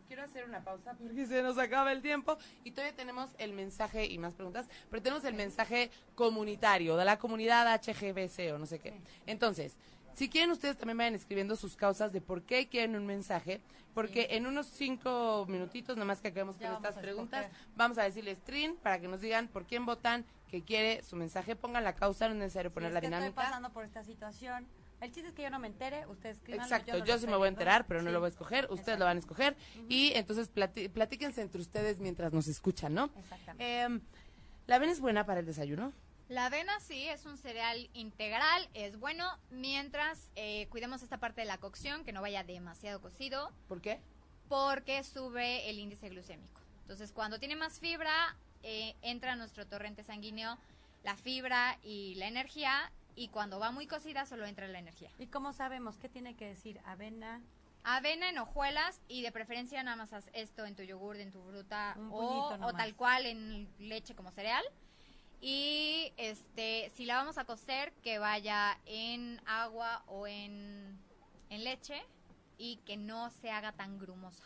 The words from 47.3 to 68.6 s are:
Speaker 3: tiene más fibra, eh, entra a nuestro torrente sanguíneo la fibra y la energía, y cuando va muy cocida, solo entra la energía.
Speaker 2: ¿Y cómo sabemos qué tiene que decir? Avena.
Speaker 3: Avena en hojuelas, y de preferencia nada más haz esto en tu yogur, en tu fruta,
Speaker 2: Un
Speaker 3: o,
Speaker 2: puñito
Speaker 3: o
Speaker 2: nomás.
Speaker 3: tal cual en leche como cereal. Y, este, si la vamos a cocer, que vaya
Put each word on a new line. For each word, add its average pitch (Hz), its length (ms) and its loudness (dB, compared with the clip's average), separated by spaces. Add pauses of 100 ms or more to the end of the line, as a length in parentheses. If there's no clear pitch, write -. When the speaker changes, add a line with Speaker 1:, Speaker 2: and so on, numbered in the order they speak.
Speaker 3:
tiene 277 180 -6
más 320 220 -6
fibra, 330 580 0 (280)
eh, 220 360 -6
entra 240 320 -4
a 247 40 -2
nuestro 214 300 -12
torrente 208 360 -10
sanguíneo 220 560 -8 (460)
la 202 120 -2
fibra 254 640 2
y 202 340 -8
la 190 100 -4
energía, 277 680 0 (240)
y 240 120 -8
cuando 208 300 -4
va 220 140 0
muy 285 140 -8
cocida, 294 400 -6
solo 233 180 -10
entra 202 240 -10
la 185 100 -10
energía. 175 400 -16
Speaker 2:
¿Y 247 100 -10
cómo 277 260 -4
sabemos 254 420 -6
qué 262 140 -14
tiene 247 260 -14
que 214 100 -12
decir? 202 380 -14
Avena. 220 560 -12 (440)
Speaker 3:
Avena 294 440 2
en 339 100 -2
hojuelas, 285 680 0
y 247 140 -6
de 240 100 -4
preferencia 247 500 -6
nada 240 140 -4
más 220 160 -10
haz 202 220 -12
esto 220 320 -8
en 202 100 -10
tu 196 60 -12
yogur, 190 340 -10
en 196 160 -10
tu 190 100 -16
fruta, 202 560 -6
Speaker 2:
Un 214 100 -10
Speaker 3:
o, - 20 -10
Speaker 2:
puñito 247 380 0
Speaker 3:
o 208 100 -4
Speaker 2:
nomás. 233 180 -2
Speaker 3:
tal 220 200 -2
cual 254 280 6
en 220 420 -6 (120)
leche 220 360 -10
como 185 160 -14
cereal. 220 320 0 (800)
Y, 302 760 0
este, 220 800 -4
si 247 100 -10
la 240 100 0
vamos 294 220 -2
a 262 60 -2
cocer, 269 480 -4 (100)
que 226 160 -2
vaya 208 580 2 (100)